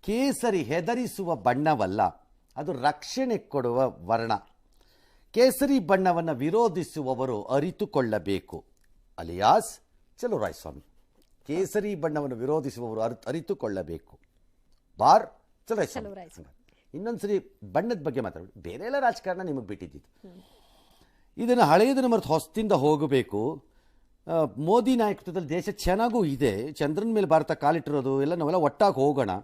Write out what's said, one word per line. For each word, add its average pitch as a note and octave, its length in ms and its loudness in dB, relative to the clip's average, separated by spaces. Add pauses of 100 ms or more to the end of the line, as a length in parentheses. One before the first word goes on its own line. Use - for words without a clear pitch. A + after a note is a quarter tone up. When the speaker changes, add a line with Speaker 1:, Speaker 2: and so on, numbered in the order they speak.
Speaker 1:
ಕೇಸರಿ A3+ 600 0
ಹೆದರಿಸುವ F3 720 -2
ಬಣ್ಣವಲ್ಲ, A#2+ 640 2 (540)
ಅದು D3+ 160 -6
ರಕ್ಷಣೆ D#3 640 -2
ಕೊಡುವ B2 520 0
ವರ್ಣ. A2+ 440 -2 (1000)
ಕೇಸರಿ C4 440 4
ಬಣ್ಣವನ್ನು F3 560 2
ವಿರೋಧಿಸುವವರು C#3 1080 -2
ಅರಿತುಕೊಳ್ಳಬೇಕು, A2+ 1200 -2 (540)
ಅಲಿಯಾಸ್ F#2 600 2 (380)
ಚಲುವರಾಯ C3+ 340 -4
ಸ್ವಾಮಿ. C#2+ 280 -16 (680)
ಕೇಸರಿ G3 480 -4
ಬಣ್ಣವನ್ನು D3 420 -4
ವಿರೋಧಿಸುವವರು A#2+ 640 -4
ಅರ್-, A#2 260 -4
ಅರಿತುಕೊಳ್ಳಬೇಕು. G#2 920 -6 (760)
ಬಾರ್ D#3+ 280 6 (420)
ಚಲುವರಾಯ G#3 180 0
ಸ್ವಾಮಿ. A#3 180 -10
Speaker 2:
ಚಲುವರಾಯ F#3+ 300 -16
ಸ್ವಾಮಿ. - 220 -20 (380)
Speaker 1:
ಇನ್ನೊಂದ್ಸರಿ G3+ 440 -4 (340)
ಬಣ್ಣದ F#3 300 -2
ಬಗ್ಗೆ C3+ 180 -4
ಮಾತಾಡ್ಬಿಡಿ, F#2 400 -10
ಬೇರೆ G#2 240 -12
ಎಲ್ಲ C4 140 -4
ರಾಜಕಾರಣ F#3+ 440 -2
ನಿಮಗೆ C3+ 240 -6
ಬಿಟ್ಟಿದ್ದಿದ್ದು. F2 640 -16
Speaker 2:
ಹ್ಮ್. F3+ 140 -20 (920)
Speaker 1:
ಇದನ್ನು A#3+ 260 4
ಹಳೆಯದನ್ನು A#3+ 460 6
ಮರೆತು A#3 200 2
ಹೊಸದಿಂದ G3+ 440 0
ಹೋಗಬೇಕು. C#3 920 0 (640)
ಆ, - 40 -10 (260)
ಮೋದಿ G#3+ 400 2
ನಾಯಕತ್ವದಲ್ಲಿ F#3 520 -2
ದೇಶ F3 200 -4
ಚೆನ್ನಾಗೂ G#3+ 560 0
ಇದೆ, C3+ 480 0
ಚಂದ್ರನ D#3 400 -2
ಮೇಲೆ G#3 140 2
ಭಾರತ D#3 260 4
ಕಾಲಿಟ್ಟಿರೋದು C#3+ 720 0
ಎಲ್ಲ D#3 120 0
ನಾವೆಲ್ಲ E3+ 240 0
ಒಟ್ಟಾಗಿ F3+ 360 2
ಹೋಗೋಣ C3+ 360 2 (140)